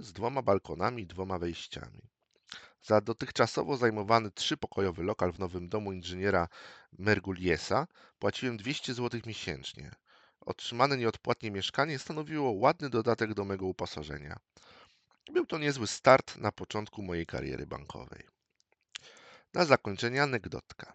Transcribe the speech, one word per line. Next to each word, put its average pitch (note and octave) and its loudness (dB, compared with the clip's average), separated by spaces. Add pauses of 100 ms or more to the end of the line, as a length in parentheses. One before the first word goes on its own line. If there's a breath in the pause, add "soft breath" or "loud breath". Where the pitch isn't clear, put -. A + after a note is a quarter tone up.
z F#2 -16
dwoma B2 -4
balkonami G#2+ 0
i F2 -10
dwoma F#2 -4
wejściami. - -8 (800 loud breath)
Za G#2+ 6
dotychczasowo C3 0
zajmowany A2 4
trzypokojowy F#2+ -2
lokal F#2 0
w E2+ -10
nowym F2+ -6
domu G2+ -4
inżyniera F2+ 2 (520 loud breath)
Merguliesa F#2+ 2 (320 soft breath)
płaciłem A#2 -2
dwieście B2+ -6
złotych A#2+ -4
miesięcznie. D2 -8 (500 soft breath)
Otrzymane B2+ 0
nieodpłatnie A#2 0
mieszkanie C3 0
stanowiło D3+ -2
ładny C#3 2
dodatek A2+ 2
do G2+ -2
mego F#2+ -2
uposażenia. D2+ -6 (920 soft breath)
Był F4 2
to - -4
niezły C#3 0
start - 6
na G#2 0
początku G#2+ -6
mojej F2 -2
kariery C2+ -6
bankowej. - -12 (1300 loud breath)
Na F3 4
zakończenie A#2+ 4
anegdotka, G2+ -4